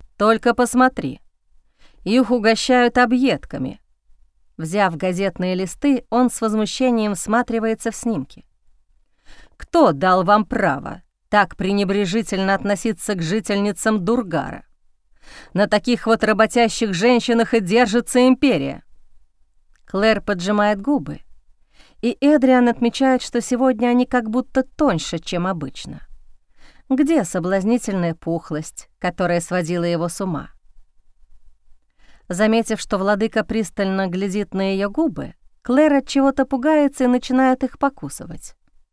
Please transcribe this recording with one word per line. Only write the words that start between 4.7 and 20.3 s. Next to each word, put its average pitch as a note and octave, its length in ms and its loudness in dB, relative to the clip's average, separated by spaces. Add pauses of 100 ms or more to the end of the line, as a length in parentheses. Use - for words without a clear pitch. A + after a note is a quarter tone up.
газетные F#3 600 -2
листы, A#3 560 0
он B3 180 4
с - 100 -6
возмущением G#3+ 760 0
всматривается A3+ 760 -2
в G#3 60 -10
снимки. - 500 -6 (1120)
«Кто C4+ 360 2
дал F#3 300 2
вам G#3 220 4
право - 560 -4 (280)
так - 280 2
пренебрежительно G3 960 -2
относиться G3+ 640 -2
к E3+ 80 -4
жительницам G3+ 840 -2
Дургара? G3+ 580 -4 (880)
На G3+ 120 2
таких G#3+ 400 0
вот A3 180 2
работящих A3 680 0
женщинах A#3 640 2
и A3+ 60 2
держится A#3 640 2
империя». G3+ 560 0 (1000)
Клэр G#3 360 0
поджимает G#3 580 0